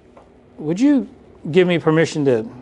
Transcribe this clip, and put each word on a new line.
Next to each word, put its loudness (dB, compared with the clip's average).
Would -6
you 2
give 4
me 0
permission 0
to 0